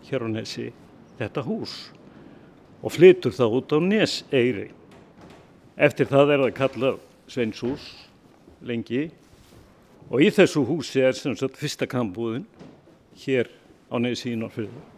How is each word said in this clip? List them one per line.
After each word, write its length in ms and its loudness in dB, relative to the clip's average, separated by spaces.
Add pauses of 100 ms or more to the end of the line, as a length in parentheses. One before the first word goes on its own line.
hér 180 -4
á 60 -4
Nesi, 380 -8 (500)
þetta 260 -6
hús 300 -8 (1040)
og 160 -8
flytur 400 6
það 240 0
út 160 -4
á 80 2
Neseyri. 840 0 (1080)
Eftir 300 2
það 240 6
er 120 2
það 120 -2
kallað 440 -2 (280)
Sveinshús 600 -6 (760)
lengi 440 -6 (1000)
og 140 4
í 100 6
þessu 340 4
húsi 360 -2
er 140 2
sem 200 -6
sagt 220 -6
fyrsta 300 -6
kambúðin 580 -6 (760)
hér 260 0 (400)
á 100 -6
Nesi 320 -4
í 60 -6
Norðfirði 480 -10 (100)